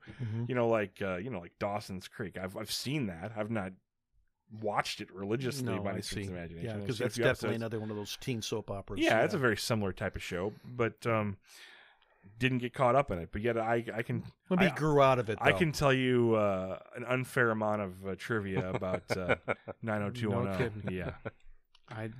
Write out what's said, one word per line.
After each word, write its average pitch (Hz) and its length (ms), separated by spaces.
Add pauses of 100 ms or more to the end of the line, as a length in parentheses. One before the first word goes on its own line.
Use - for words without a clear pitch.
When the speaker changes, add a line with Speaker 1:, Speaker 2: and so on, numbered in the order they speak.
(200)
Speaker 1:
Mm-hmm. 113 280
Speaker 2:
You 127 80
know, 117 120
like, 107 320
uh, 95 180
you 117 120
know, 98 80
like 85 220
Dawson's 101 480
Creek. 92 280
I've, 95 200
I've - 160
seen 135 340
that. 90 300
I've 107 160
not 95 180 (920)
watched 107 400
it 92 120
religiously 120 520 (100)
Speaker 1:
No, 107 60
Speaker 2:
by 98 100
Speaker 1:
I - 40
Speaker 2:
any 95 80
stretch 101 240
Speaker 1:
see. 92 40
Speaker 2:
of 90 60
imagination. 85 340
Speaker 1:
Yeah, 107 60
Speaker 2:
I've 104 100
Speaker 1:
'cause 110 120
Speaker 2:
seen 120 60
a - 20
Speaker 1:
that's 110 100
Speaker 2:
few - 80
Speaker 1:
definitely 120 240
Speaker 2:
episodes. 113 140
Speaker 1:
another 110 180
one 107 100
of 107 60
those 104 240
teen 117 200
soap 110 300
operas. 98 300
Speaker 2:
Yeah, 127 240
it's 180 100
Speaker 1:
Yeah. 170 40
Speaker 2:
a - 20
very 113 160
similar 104 360
type 95 220
of 95 80
show, 90 300 (120)
but, 120 440
um, 107 300 (1000)
didn't 127 200
get 120 140
caught 123 220
up 135 160
in 92 80
it. 82 140
But 107 100
yet 117 160
I, 117 340
I 117 100
can 165 200 (280)
Speaker 1:
Maybe 180 160
Speaker 2:
I, - 20
Speaker 1:
he - 80
grew 147 260
out 131 160
of 110 100
it, 107 120
Speaker 2:
I 131 100
Speaker 1:
though. 190 80
Speaker 2:
can 160 140
tell 139 200
you, 123 440
uh, 95 420 (160)
an 123 100
unfair 123 460
amount 107 320
of, 95 240
uh, 95 100
trivia 95 540
about, 92 320 (140)
uh, 92 180 (240)
Speaker 1:
<laughs> - 240
Speaker 2:
nine 107 200
oh 101 80
two 113 200
one 117 160
oh. 98 60
Speaker 1:
No 95 60
kidding. 107 340
Speaker 2:
Yeah. 90 220 (720)
Speaker 1:
I, 110 320